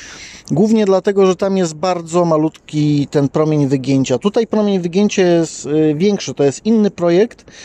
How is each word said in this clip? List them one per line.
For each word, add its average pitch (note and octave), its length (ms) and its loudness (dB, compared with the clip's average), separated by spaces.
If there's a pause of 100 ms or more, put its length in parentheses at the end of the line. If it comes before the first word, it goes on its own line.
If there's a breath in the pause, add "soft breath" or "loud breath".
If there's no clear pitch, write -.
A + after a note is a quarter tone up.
(500 loud breath)
Głównie G#3+ 340 2
dlatego, F#3+ 420 2
że F#3 100 2
tam G3 200 -2
jest E3 180 -2
bardzo E3+ 500 -2
malutki D3+ 880 0
ten C#3+ 180 0
promień D#3 380 0
wygięcia. C3 520 0
Tutaj G#3+ 280 -2
promień G#3 340 0
wygięcia F#3+ 420 0
jest, E3+ 440 0
e, D#3 280 2
większy, F#3 400 -2
to C#3+ 100 0
jest C#3 220 -2
inny G#3+ 240 2
projekt. F3 540 0 (200 loud breath)